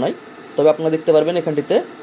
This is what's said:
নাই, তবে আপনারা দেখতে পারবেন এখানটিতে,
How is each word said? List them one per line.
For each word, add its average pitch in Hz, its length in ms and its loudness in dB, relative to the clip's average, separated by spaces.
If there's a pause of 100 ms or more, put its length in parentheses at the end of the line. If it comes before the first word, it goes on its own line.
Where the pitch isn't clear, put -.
নাই, 165 100 -4 (420)
তবে 147 180 4
আপনারা 160 220 -2
দেখতে 156 200 -2
পারবেন 156 260 2
এখানটিতে, 156 340 -2 (280)